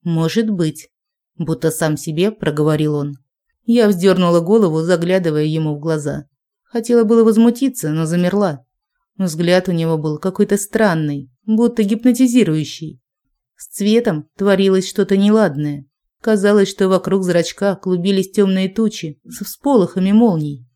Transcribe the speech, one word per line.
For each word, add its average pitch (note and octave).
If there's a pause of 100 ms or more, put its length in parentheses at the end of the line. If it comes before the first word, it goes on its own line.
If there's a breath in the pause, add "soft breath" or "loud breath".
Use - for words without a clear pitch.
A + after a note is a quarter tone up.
"Может E3
быть", E3+ (480)
будто D#3+
сам D#3
себе E3+
проговорил D3+
он. C#3+ (500)
Я A#3
вздёрнула F3+
голову, E3+
заглядывая E3+
ему D#3
в D3
глаза. D3 (380)
Хотела A#3
было A3+
возмутиться, A#3
но D#3+
замерла. F3+ (520)
Взгляд F3+
у F3
него E3
был D3+
какой-то G3
странный, D#3+ (160)
будто A3+
гипнотизирующий. A3 (560)
С -
цветом G#3
творилось F#3+
что-то G3
неладное. D3+ (360)
Казалось, G3+
что F#3+
вокруг F#3
зрачка F3+
клубились F#3+
тёмные F#3+
тучи G#3 (100)
со A#2+
всполохами G3
молний. D#3+ (100)